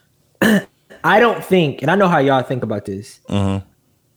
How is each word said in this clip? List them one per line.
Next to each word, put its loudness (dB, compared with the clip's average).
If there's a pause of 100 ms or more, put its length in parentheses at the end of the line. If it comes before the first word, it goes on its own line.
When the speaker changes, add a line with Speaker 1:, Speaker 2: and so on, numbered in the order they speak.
Speaker 1:
<clears throat> -12
I 0
don't 2
think, 0
and -2
I 2
know 2
how 2
y'all 2
think -6
about -6
this. -12 (100)
Speaker 2:
Mm-hmm. -2 (520)